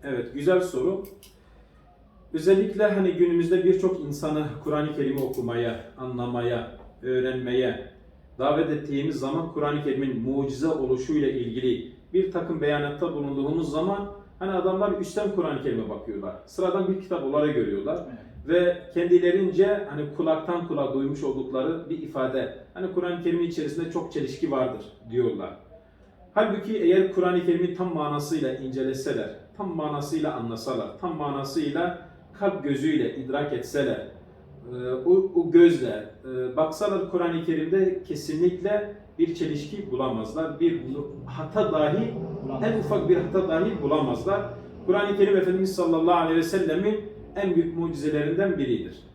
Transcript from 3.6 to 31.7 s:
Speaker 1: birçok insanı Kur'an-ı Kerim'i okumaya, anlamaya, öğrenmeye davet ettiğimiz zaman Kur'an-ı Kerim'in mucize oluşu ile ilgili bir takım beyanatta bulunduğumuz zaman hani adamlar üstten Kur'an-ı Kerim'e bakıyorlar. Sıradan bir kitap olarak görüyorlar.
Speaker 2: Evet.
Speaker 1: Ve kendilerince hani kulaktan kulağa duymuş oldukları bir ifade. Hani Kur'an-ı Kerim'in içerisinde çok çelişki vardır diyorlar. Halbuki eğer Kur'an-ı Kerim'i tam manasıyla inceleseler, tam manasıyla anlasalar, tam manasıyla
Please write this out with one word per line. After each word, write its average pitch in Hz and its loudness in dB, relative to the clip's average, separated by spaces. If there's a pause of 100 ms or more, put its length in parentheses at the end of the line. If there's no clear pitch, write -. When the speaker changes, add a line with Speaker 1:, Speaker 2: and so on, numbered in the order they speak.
Speaker 1:
birçok 180 4
insanı 151 -4 (180)
Kur'an-ı 151 -2
Kerim'i 135 0
okumaya, 117 -4 (140)
anlamaya, 120 -4 (320)
öğrenmeye 127 0 (480)
davet 147 2
ettiğimiz 143 -2
zaman 156 -4
Kur'an-ı 147 -2
Kerim'in 131 -2
mucize 135 -2
oluşu 131 0
ile 143 2
ilgili 123 -2 (220)
bir 190 4
takım 165 -4
beyanatta 147 0
bulunduğumuz 143 -2
zaman 196 -2 (260)
hani 196 -4
adamlar 190 2
üstten 202 -2
Kur'an-ı 151 -2
Kerim'e 113 -2
bakıyorlar. 98 -8 (120)
Sıradan 185 0
bir 190 0
kitap 160 -4
olarak 151 2
görüyorlar. 107 -2
Speaker 2:
Evet. 120 -14 (300)
Speaker 1:
Ve 175 4 (180)
kendilerince 180 4
hani 147 -6 (140)
kulaktan 160 0
kulağa 139 -2
duymuş 143 -2
oldukları 131 -2
bir 160 -6
ifade. 131 -2 (160)
Hani 185 -6
Kur'an-ı 175 -2
Kerim'in 170 2
içerisinde 156 -4
çok 170 -6
çelişki 139 -2
vardır - 0 (300)
diyorlar. 113 0 (800)
Halbuki 214 0
eğer 185 6
Kur'an-ı 180 2
Kerim'i 175 2
tam 180 -4
manasıyla 147 -2
inceleseler, 131 -4 (200)
tam 180 -4
manasıyla 151 -2
anlasalar, 117 -6
tam 170 -4
manasıyla 143 -2 (240)